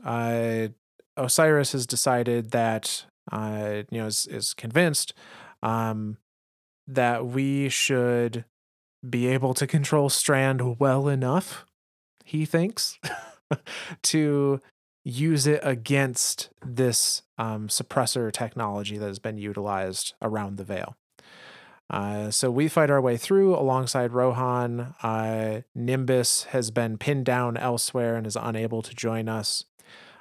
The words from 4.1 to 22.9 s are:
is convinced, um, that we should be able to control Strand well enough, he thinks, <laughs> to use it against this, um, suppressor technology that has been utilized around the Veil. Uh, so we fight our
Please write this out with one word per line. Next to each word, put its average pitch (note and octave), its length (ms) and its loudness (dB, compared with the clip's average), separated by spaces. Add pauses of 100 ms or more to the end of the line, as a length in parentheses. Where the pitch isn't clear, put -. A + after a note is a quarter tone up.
is B2+ 280 -6
convinced, D3 580 0 (500)
um, A2 540 -2 (720)
that B2 400 0
we C3+ 420 0
should A#2+ 760 2 (640)
be B2 180 0
able C3 280 2
to C#3 120 0
control C#3+ 420 2
Strand C3+ 720 2
well C#3 280 4
enough, C#3 580 0 (580)
he D#3 220 -2
thinks, - 520 0 (520)
<laughs> - 540 -8
to C#3+ 560 2 (440)
use C#3 420 2
it D3+ 160 4
against C3 840 0 (160)
this, B2 580 0 (140)
um, A2 320 -4
suppressor A#2+ 640 0
technology G#2 640 -4
that G#2 120 -4
has G2 100 -8
been A2 200 -6
utilized G2+ 840 -4
around G#2 340 -2
the G2 80 -10
Veil. F#2 300 -8 (920)
Uh, G#2 420 -4
so B2+ 220 2
we D3 160 2
fight D3+ 200 4
our C#3+ 120 4